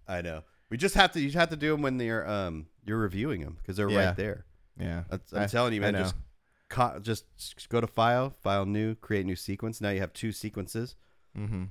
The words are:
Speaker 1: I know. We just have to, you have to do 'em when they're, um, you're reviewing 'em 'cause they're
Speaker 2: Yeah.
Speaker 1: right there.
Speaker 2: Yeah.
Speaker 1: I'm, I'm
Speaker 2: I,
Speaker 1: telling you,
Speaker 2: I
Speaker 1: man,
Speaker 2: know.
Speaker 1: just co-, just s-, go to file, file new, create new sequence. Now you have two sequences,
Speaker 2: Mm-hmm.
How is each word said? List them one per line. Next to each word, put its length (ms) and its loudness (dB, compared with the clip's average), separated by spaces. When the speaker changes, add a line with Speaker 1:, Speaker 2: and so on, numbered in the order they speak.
Speaker 1:
I 140 -4
know. 220 -8
We 80 -4
just 180 2
have 180 8
to, 60 -2
you 120 0
have 180 4
to 80 -6
do 160 2
'em 80 0
when 160 2
they're, 320 0
um, 380 -4
you're 140 0
reviewing 440 0
'em 220 -10
'cause 100 -6
they're 140 2
Speaker 2:
Yeah. 160 4
Speaker 1:
right 100 2
there. 300 -4
Speaker 2:
Yeah. 320 -4
Speaker 1:
I'm, 80 -4
I'm 80 -2
Speaker 2:
I, 60 2
Speaker 1:
telling 260 2
you, 80 0
Speaker 2:
I 100 2
Speaker 1:
man, 20 2
Speaker 2:
know. 100 0
Speaker 1:
just 120 0
co-, 320 4
just 240 -2
s-, 160 -12
go 140 2
to 60 2
file, 420 4
file 360 0
new, 300 0
create 300 0
new 100 -2
sequence. 460 -6
Now 80 0
you 100 0
have 140 -4
two 180 -4
sequences, 640 -6
Speaker 2:
Mm-hmm. 340 -4